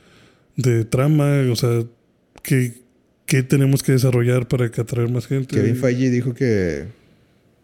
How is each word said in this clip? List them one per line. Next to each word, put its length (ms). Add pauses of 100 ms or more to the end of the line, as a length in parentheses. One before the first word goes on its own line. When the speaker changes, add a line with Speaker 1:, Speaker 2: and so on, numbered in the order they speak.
(560)
Speaker 1:
de 300
trama, 560 (100)
o 60
sea, 260 (580)
qué, 340 (540)
qué 140
tenemos 400
que 80
desarrollar 560
para 240
que 100
atraer 280
más 180
gente. 280
Speaker 2:
Kevin 200
Feige 340
dijo 240
que, 520 (800)